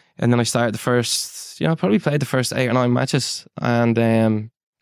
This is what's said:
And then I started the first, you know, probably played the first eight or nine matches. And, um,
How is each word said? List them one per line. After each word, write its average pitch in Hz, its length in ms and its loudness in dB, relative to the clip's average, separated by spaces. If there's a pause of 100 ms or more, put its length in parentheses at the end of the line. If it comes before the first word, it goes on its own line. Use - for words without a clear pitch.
(180)
And 120 120 2
then 120 80 4
I 120 40 4
started 117 320 0
the 113 40 -8
first, - 840 -4
you 151 40 2
know, 160 100 0
probably 196 220 2
played 147 220 -2
the 135 60 -4
first 127 260 -2
eight 127 160 0
or 113 60 0
nine 123 180 2
matches. 127 540 -2 (120)
And, 117 400 2
um, 113 520 2 (320)